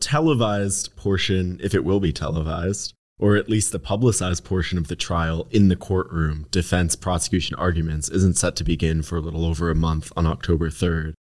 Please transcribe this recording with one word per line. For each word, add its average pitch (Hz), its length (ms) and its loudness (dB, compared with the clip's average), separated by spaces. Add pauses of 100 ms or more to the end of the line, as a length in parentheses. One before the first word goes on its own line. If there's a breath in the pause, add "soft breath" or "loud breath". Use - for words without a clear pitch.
televised 117 960 0
portion, 92 640 0
if 98 120 0
it 92 100 2
will 98 160 2
be 87 120 2
televised, 80 840 -4 (240)
or 104 180 4
at 104 140 0
least 110 220 2
the 98 60 -4
publicized 101 640 0
portion 92 360 -2
of 78 100 -2
the 85 80 -6
trial 82 540 -2
in 101 180 6
the 92 80 4
courtroom, 80 760 -2
defense 90 460 0
prosecution - 600 -2
arguments, 80 520 -2
isn't 92 300 2
set 87 180 -2
to - 80 -6
begin 80 380 0
for 85 160 -6
a - 20 -2
little 80 240 -4
over 82 260 0
a 80 40 0
month 80 420 0
on 82 80 2
October 80 460 0
third. 80 440 -2 (200)